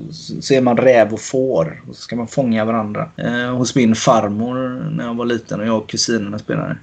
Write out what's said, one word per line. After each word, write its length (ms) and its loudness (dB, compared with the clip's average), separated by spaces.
så 300 -10
ser 180 4
man 160 4
räv 360 6
och 80 -6
får 680 0
och 80 -16
så 60 -18
ska 140 -8
man 120 -4
fånga 360 0
varandra. 520 -2
Eh, 400 -2
hos 180 0
min 200 4
farmor 960 0
när 140 -4
jag 100 -6
var 120 -4
liten 340 -2
och 60 -4
jag 120 2
och 120 -6
kusinerna 480 -2
spelade. 440 -4